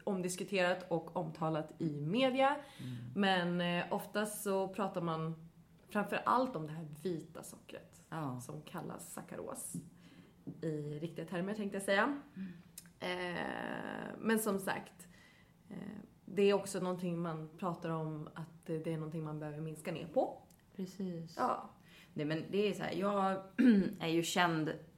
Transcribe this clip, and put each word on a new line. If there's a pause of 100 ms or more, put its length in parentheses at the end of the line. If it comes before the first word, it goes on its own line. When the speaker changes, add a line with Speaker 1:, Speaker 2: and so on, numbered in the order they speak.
Speaker 1:
omdiskuterat
och
omtalat
i
media. (300)
Speaker 2:
Mm. (180)
Speaker 1:
Men, (200)
eh,
oftast
så
pratar
man (400)
framför
allt
om
det
här (160)
vita
sockret
Speaker 2:
Ja.
Speaker 1:
som
kallas
sackaros (920)
i
riktiga
termer,
tänkte
jag
säga. (160)
Speaker 2:
Mm. (520)
Speaker 1:
Eh,
men
som
sagt, (640)
eh, (480)
det
är
också
någonting
man (100)
pratar
om
att
det,
det
är
någonting
man
behöver
minska
ner
på. (340)
Speaker 2:
Precis.
Speaker 1:
Ja. (440)
Speaker 2:
Nej,
men
det
är
så
här,
jag (280)
<clears throat>
är
ju
känd (300)